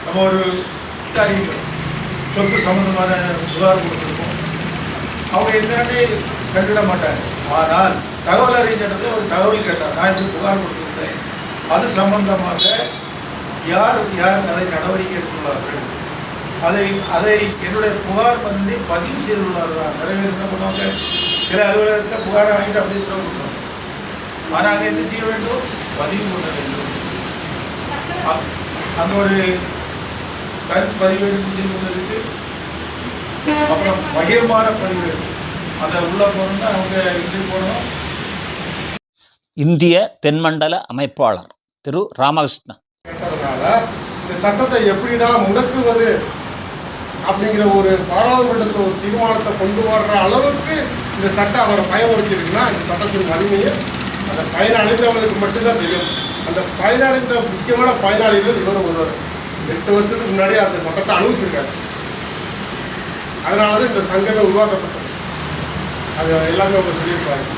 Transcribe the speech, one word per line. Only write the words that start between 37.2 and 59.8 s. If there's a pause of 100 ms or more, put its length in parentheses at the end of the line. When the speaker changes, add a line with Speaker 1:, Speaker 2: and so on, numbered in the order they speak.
Speaker 1:
இது
போனோம். (1700)
Speaker 2:
இந்திய (300)
தென்மண்டல (180)
அமைப்பாளர் (340)
திரு (180)
ராமகிருஷ்ணன். (260)
Speaker 3:
கேட்டதுனால (580)
இந்த (100)
சட்டத்தை (140)
எப்படிடா (180)
முடக்குவது (1200)
அப்படிங்கிற (140)
ஒரு (180)
பாராளுமன்றத்தில்
ஒரு
தீர்மானத்தை
கொண்டு (100)
வர்ற (140)
அளவுக்கு (420)
இந்த (100)
சட்டம்
அவரை
பயமுறுத்திருக்குன்னா,
இந்த
சட்டத்தின்
வலிமையை (600)
அந்த (120)
பயனடைந்தவங்களுக்கு
மட்டும்தான்
தெரியும். (400)
அந்த (200)
பயனடைந்த (180)
முக்கியமான (140)
பயனாளிகள்
இவரும்
ஒருவர். (580)
எட்டு